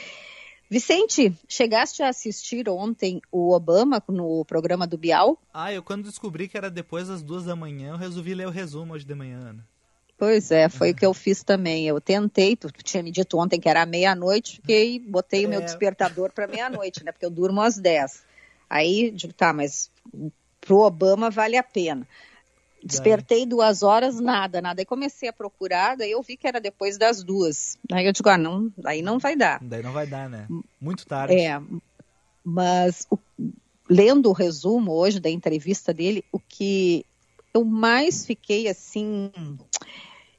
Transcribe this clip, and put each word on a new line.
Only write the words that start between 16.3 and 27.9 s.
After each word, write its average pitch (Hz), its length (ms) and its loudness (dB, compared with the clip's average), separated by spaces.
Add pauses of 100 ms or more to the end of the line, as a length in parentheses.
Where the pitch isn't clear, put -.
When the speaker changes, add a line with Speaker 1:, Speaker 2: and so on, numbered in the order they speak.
Speaker 1:
pra 208 160 -6
meia-noite, 220 560 -8
né? 165 80 -10
Porque - 120 -10
eu 175 60 -4
durmo 190 320 0
às 233 160 2
dez. 160 440 2 (460)
Aí, 185 420 2
digo, 175 220 -10
tá, 165 200 2
mas 143 380 -4 (680)
pro 196 200 6
Obama 196 500 4
vale 220 260 0
a 254 60 2
pena. 160 440 -4 (720)
Speaker 2:
Daí. - 60 -16
Speaker 1:
Despertei 214 600 2
duas 220 380 2
horas, 233 360 4
nada, 196 400 0
nada. 175 220 -4
Aí - 20 -6
comecei 269 440 -6
a 226 40 -8
procurar, 190 640 -2
daí 214 140 -4
eu 233 120 -4
vi 247 140 -14
que - 120 -6
era 247 120 -4
depois 202 380 -6
das 220 240 4
duas. 180 560 -2 (120)